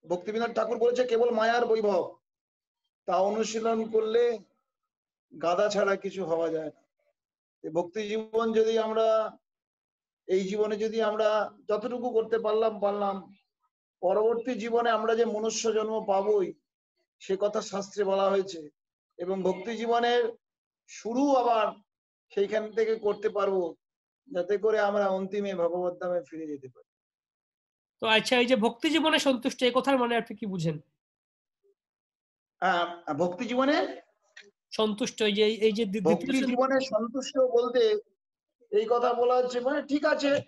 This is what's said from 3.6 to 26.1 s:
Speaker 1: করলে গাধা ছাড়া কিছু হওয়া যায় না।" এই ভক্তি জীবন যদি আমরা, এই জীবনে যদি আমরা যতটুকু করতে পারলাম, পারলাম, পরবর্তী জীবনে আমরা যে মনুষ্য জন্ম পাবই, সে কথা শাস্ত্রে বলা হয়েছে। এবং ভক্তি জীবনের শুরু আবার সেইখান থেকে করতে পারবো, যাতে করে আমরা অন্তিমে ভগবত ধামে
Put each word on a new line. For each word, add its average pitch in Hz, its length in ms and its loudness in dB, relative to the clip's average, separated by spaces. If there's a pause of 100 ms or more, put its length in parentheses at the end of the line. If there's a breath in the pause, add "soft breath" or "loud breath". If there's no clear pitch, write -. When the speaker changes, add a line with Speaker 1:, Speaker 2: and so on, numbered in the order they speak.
Speaker 1:
করলে 220 480 2 (1000)
গাধা 180 280 2
ছাড়া 196 260 0
কিছু 190 300 -8
হওয়া 165 240 0
যায় 160 200 -4
না।" - 120 -20 (840)
এই 160 60 -10
ভক্তি 175 380 -4
জীবন 220 460 -2
যদি 220 260 2
আমরা, 220 580 0 (920)
এই 190 200 0
জীবনে 208 300 -2
যদি 220 240 -2
আমরা 214 520 0 (160)
যতটুকু 233 400 -4
করতে 220 300 0
পারলাম, 214 400 0
পারলাম, 202 540 -2 (680)
পরবর্তী 220 520 2
জীবনে 233 360 0
আমরা 220 260 2
যে 226 100 2
মনুষ্য 220 480 -2
জন্ম 220 340 -2
পাবই, 196 460 2 (680)
সে 190 200 -4
কথা 202 220 -2
শাস্ত্রে 196 420 -6
বলা 196 260 2
হয়েছে। 190 400 -2 (480)
এবং 185 260 -4
ভক্তি 190 340 -2
জীবনের 233 600 2 (500)
শুরু 262 440 0
আবার 233 420 2 (560)
সেইখান 214 420 -2
থেকে 220 240 0
করতে 202 340 -2
পারবো, 190 460 -2 (560)
যাতে 180 260 -2
করে 214 220 2
আমরা 202 280 2
অন্তিমে 190 480 -2
ভগবত 175 460 -2
ধামে 180 200 -2